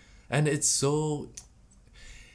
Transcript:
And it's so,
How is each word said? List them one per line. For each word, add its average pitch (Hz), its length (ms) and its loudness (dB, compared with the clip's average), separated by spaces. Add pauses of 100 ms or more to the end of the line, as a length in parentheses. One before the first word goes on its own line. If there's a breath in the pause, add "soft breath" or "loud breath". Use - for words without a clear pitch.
(280 soft breath)
And 147 200 2
it's 151 180 0
so, 147 640 2 (1080 soft breath)